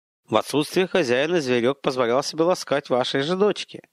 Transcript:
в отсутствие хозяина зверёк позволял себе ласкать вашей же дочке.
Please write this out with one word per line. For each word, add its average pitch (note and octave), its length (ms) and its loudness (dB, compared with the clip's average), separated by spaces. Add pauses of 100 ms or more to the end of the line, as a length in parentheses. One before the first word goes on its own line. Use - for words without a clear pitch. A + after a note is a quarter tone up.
(280)
в A2 80 2
отсутствие D3 500 0
хозяина D#3 540 2
зверёк B2+ 400 0
позволял B2+ 420 0
себе D#3+ 220 -2
ласкать E3 460 -2
вашей B2+ 320 0
же E3+ 140 -2
дочке. - 560 -2